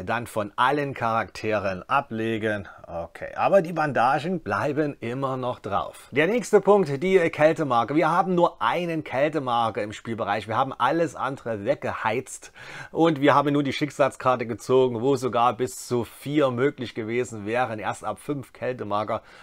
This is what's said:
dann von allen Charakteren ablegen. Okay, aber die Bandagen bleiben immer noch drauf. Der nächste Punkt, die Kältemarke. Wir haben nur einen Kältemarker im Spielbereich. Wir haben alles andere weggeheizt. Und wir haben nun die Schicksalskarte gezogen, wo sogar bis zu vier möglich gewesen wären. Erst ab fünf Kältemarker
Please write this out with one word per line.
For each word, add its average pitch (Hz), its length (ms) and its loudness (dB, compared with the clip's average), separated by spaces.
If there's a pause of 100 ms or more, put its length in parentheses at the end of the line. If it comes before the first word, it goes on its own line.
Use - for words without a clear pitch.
dann 113 240 -4
von 104 260 -4
allen 139 400 0
Charakteren 107 920 -2
ablegen. 110 800 -2 (180)
Okay, - 480 -10
aber 180 280 4
die 170 100 -8
Bandagen 151 680 0
bleiben 131 600 -2
immer 131 360 -4
noch 123 220 -4
drauf. - 540 -6
Der 147 160 4
nächste 214 320 4
Punkt, 165 420 4
die 190 160 4 (120)
Kältemarke. 147 680 2
Wir 160 140 4
haben 180 260 2
nur 170 260 2
einen 160 400 0
Kältemarker 123 800 0
im 104 100 -6
Spielbereich. 104 540 -4
Wir 110 100 -4
haben 135 160 0
alles 151 440 0
andere 113 480 -6
weggeheizt. 113 880 -4 (400)
Und 160 280 2
wir 139 140 6
haben 143 180 4
nun 143 120 2
die 131 80 -2
Schicksalskarte 127 720 0
gezogen, 123 540 2
wo 135 160 2
sogar 120 380 2
bis 123 340 -6
zu 120 160 0
vier 139 480 0
möglich 127 420 -2
gewesen 113 500 -4
wären. 113 360 -2
Erst 104 240 -6
ab 107 160 -8
fünf 143 320 -8
Kältemarker 107 680 -4 (200)